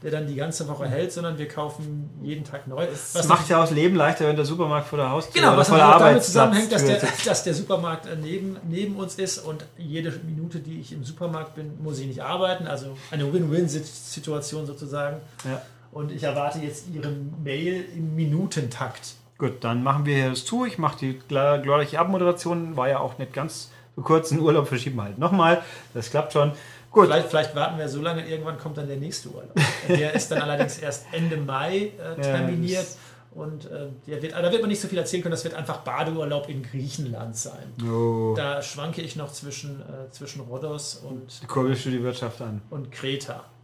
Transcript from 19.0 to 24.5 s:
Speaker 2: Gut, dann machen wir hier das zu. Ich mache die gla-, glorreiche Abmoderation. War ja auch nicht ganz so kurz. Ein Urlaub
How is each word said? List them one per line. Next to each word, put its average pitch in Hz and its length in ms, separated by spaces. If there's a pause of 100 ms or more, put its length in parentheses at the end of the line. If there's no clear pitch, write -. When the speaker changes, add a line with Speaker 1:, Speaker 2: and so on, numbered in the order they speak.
Speaker 2:
Gut, 123 260
dann 120 200
machen 139 220
wir 147 100
hier 131 140
das 127 160
zu. 247 200
Ich 226 120
mache 151 220
die 131 280
gla-, 143 300
glorreiche 143 420
Abmoderation. 175 800
War 127 120
ja 139 100
auch 135 180
nicht 131 160
ganz - 360 (260)
so - 60
kurz. 240 300
Ein 151 80
Urlaub 151 280